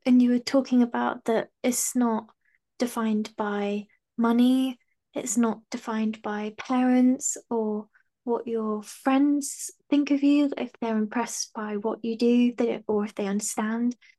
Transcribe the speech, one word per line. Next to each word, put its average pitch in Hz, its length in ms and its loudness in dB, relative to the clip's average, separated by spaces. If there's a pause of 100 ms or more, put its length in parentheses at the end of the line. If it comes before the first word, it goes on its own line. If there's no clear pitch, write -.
and 254 160 6
you 247 100 4
were 247 80 2
talking 254 420 2
about 240 440 -2
that 226 240 0 (120)
it's - 340 -2
not 226 300 0 (540)
defined 220 580 -2
by 202 500 -4 (300)
money, 247 640 2 (340)
it's - 240 -6
not 226 320 0
defined 220 540 -4
by 214 340 -6
parents 254 800 2 (140)
or 214 360 -2 (360)
what 233 240 -2
your 214 340 -4
friends 277 880 0 (200)
think 285 220 2
of 277 120 0
you, 285 340 4
if 254 140 -6 (100)
they're 226 160 -2
impressed 214 560 -4
by 214 240 -6
what 214 260 -6
you 226 140 -4
do, 240 380 4
they 240 100 0
don't, 220 220 -4
or 208 180 0
if 208 80 -10
they 202 140 -4
understand, 220 680 -2 (240)